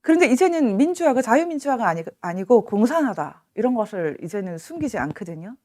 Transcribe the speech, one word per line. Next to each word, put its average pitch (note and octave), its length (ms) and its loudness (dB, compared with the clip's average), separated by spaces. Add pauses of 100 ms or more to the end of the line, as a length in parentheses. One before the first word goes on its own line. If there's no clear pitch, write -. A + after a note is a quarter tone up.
그런데 E4 260 4
이제는 C4+ 500 2
민주화가 D4 440 2
자유민주화가 C4+ 640 0
아니-, E3 160 -2 (180)
아니고 F#3+ 440 2
공산화다, G#3+ 800 0 (120)
이런 B3 180 0
것을 G3 480 -4
이제는 F3+ 360 -8
숨기지 D4+ 400 -8
않거든요. E3+ 680 -8